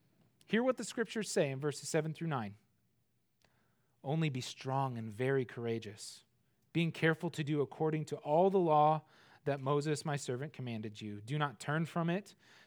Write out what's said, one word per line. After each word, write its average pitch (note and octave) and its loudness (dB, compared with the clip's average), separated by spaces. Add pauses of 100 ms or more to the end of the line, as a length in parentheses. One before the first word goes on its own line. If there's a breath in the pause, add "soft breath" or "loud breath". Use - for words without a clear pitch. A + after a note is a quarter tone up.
(460)
hear A3+ 4
what B3+ 2
the A#3+ -6
scriptures A3 -4
say D#3 4
in C3+ -4
verses C#3+ -4
seven D#3+ 0
through E3 -4
nine. A2 -2 (1500)
"Only D#3 0
be B2+ -2
strong C3 -4
and A2 -6
very B2+ 2
courageous, A2+ -6 (480)
being E3 2
careful D#3+ 2
to D#3+ -4
do D3 0
according D#3 -2
to C#3+ -8
all E3 4
the G3 4
law D#3 6 (420 soft breath)
that C#3 -2
Moses, C#3+ 0
my D3 0
servant, C3+ -4
commanded A2+ -8
you. G#2 -8
Do C#3 -4
not D3 -2
turn D#3 0
from E3+ 0
it G3+ -4 (320 soft breath)